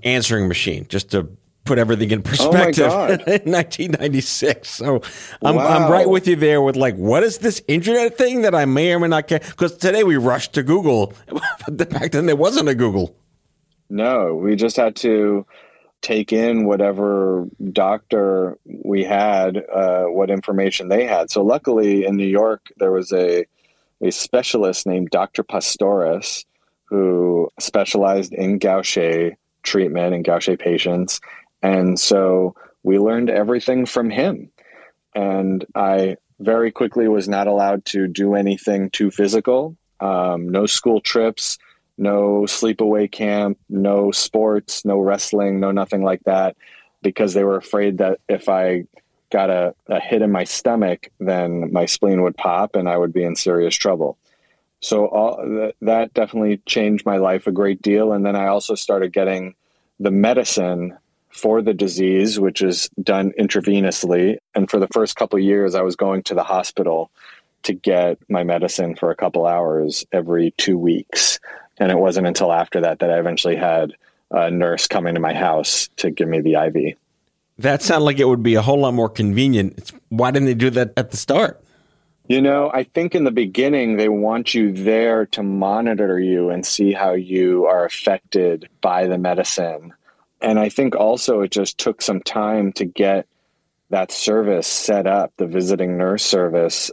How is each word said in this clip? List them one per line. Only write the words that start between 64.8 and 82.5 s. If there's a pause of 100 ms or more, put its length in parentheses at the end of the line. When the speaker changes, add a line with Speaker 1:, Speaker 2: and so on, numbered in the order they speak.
Speaker 2:
first
couple
of
years,
I
was
going
to
the
hospital (540)
to
get (100)
my
medicine
for
a
couple
hours
every
two
weeks. (400)
And
it
wasn't
until
after
that
that
I
eventually
had (380)
a
nurse
come
into
my
house
to
give
me
the
I
V. (640)
Speaker 1:
That
sounded
like
it
would
be
a
whole
lot
more
convenient.
It's, (160)
why
didn't
they
do
that
at
the
start? (640)
Speaker 2:
You
know,